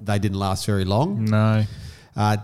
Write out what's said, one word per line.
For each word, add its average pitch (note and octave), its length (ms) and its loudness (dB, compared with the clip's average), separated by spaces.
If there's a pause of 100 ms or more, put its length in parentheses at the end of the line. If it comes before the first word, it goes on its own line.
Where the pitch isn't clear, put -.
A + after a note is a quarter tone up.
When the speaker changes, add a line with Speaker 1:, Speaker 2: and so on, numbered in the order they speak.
Speaker 1:
They G#2 160 -2
didn't G2 200 0
last F#2+ 260 -2
very G2 200 0
long. A#2 400 0
Speaker 2:
No. G#2+ 400 4 (520)
Speaker 1:
Uh, G#2 280 2